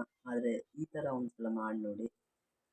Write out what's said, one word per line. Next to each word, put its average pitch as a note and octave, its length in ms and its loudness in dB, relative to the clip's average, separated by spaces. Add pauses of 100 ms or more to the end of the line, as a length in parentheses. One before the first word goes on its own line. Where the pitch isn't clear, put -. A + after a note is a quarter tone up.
(260)
ಆದ್ರೆ A#2+ 280 2 (220)
ಈ D#3 100 -2
ಥರ D3+ 280 -2
ಒಂದ್ಸಲ A#2+ 360 -2
ಮಾಡ್ A2 320 0
ನೋಡಿ. G#2+ 260 -2 (640)